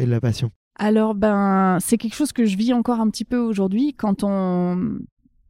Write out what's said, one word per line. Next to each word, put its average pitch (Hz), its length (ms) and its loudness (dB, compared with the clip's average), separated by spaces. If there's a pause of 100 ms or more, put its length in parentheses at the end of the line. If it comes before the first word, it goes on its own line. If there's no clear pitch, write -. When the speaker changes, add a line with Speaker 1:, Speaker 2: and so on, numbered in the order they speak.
Speaker 1:
et 131 40 0
de 120 60 0
la 117 100 0
passion. 117 300 -2 (260)
Speaker 2:
Alors, 220 380 2
ben, 196 680 2
c'est 226 180 0
quelque 220 180 -6
chose 294 160 -2
que 233 140 2
je 190 100 2
vis 226 160 0
encore 240 280 0
un 220 100 2
petit 220 160 -8
peu 247 100 -4
aujourd'hui 226 560 0
quand 208 320 -2
on, 180 720 -2 (520)